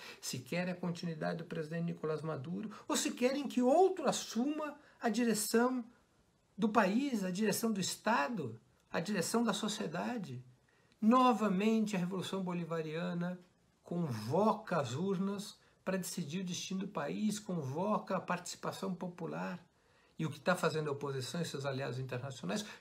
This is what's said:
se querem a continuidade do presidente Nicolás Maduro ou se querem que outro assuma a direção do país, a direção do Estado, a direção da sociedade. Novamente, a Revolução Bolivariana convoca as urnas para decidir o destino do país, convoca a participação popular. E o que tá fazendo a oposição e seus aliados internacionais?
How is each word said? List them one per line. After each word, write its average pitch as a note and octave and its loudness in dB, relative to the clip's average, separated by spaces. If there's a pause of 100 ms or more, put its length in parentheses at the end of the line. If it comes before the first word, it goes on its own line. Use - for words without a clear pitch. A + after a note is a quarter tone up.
(200)
se - -6
querem F3 -2
a F3 -6
continuidade E3+ -2
do E3 -8
presidente E3 -4
Nicolás D#3 -2
Maduro D#3+ -4 (180)
ou D4+ 2
se - 0
querem C4+ 0
que - 0
outro D#4+ 6
assuma D4 -2 (240)
a A#3+ 2
direção A#3 2 (720)
do G#3+ 2
país, A3 2
a F#3 -2
direção G#3 2
do G3 -2
Estado, G#3+ 0 (320)
a F#3 -2
direção G3+ 2
da G#3+ 2
sociedade. F#3+ -4 (560)
Novamente, G#3+ 6
a - 2
Revolução F#3 -2
Bolivariana F3 -2 (440)
convoca E3 0
as B2 -2
urnas G3 -2 (260)
para F#3+ 0
decidir F3 -4
o F#3+ -4
destino F3+ -4
do G3 -4
país, F#3+ -2
convoca F#3 -2
a F3 -2
participação F3 -6
popular. F3 -6 (520)
E D#3 -2
o C3+ -2
que - -10
tá F3+ 2
fazendo D#3 0
a - 0
oposição C#3 -4
e D#3+ -2
seus C#3 -6
aliados C3 -4
internacionais? C3+ -6 (180)